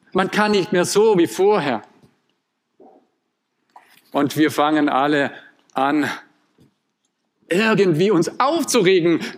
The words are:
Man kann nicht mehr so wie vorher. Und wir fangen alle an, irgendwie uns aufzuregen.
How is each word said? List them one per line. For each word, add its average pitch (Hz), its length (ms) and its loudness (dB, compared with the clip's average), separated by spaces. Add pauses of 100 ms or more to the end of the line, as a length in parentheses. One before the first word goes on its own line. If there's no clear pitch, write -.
(120)
Man 190 180 -2
kann 208 220 0
nicht 190 200 -2
mehr 175 120 2
so 208 340 2
wie 165 80 2
vorher. 165 560 0 (2250)
Und 143 240 -2
wir 151 140 2
fangen 147 380 0
alle 139 440 0 (420)
an, 143 340 -2 (1400)
irgendwie 196 600 2
uns 170 300 0
aufzuregen. 190 800 2 (180)